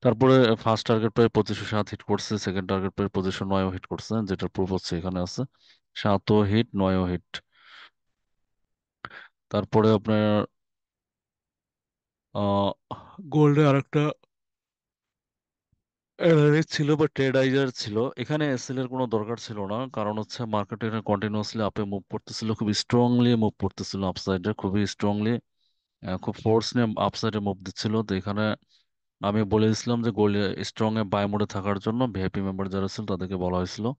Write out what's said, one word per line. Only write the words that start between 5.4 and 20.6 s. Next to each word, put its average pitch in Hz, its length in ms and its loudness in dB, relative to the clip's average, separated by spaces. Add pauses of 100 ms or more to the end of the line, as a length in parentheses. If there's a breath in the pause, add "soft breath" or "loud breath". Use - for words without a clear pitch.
সাতও 107 480 2
হিট, 107 320 2
নয়ও 95 300 2
হিট। 90 220 -4 (2250 loud breath)
তারপরে 107 420 4
আপনার, 107 320 2 (2000)
আহ, 196 340 0 (600 loud breath)
গোল্ডে 151 360 6
আরেকটা 139 360 2 (2250)
অ্যানালিস্ট 156 520 6
ছিল 147 240 -2
বা 151 120 2
ট্রেডাইজার 135 640 2
ছিল, 104 240 -6 (220)
এখানে 151 260 -2 (100)
এসএল 127 260 -6
এর 131 80 -4
কোনো 127 200 -2
দরকার 110 300 -2
ছিল 107 280 -12
না, 101 120 -4 (160)
কারণ 107 240 -4
হচ্ছে - 280 -8
মার্কেট 107 380 -4